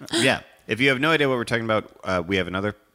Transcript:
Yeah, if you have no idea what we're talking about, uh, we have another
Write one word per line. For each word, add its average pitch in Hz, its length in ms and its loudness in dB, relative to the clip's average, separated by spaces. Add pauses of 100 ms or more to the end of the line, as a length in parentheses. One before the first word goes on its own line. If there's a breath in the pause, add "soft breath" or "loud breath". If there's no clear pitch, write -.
(140)
Yeah, 127 280 2 (260)
if 110 140 -2
you 139 80 4
have 127 100 2
no 151 120 2
idea 147 180 2
what 131 80 0
we're 117 80 -2
talking 117 200 -2
about, 107 240 0 (140)
uh, 92 240 0
we 98 80 0
have 92 120 0
another 95 280 -4 (200)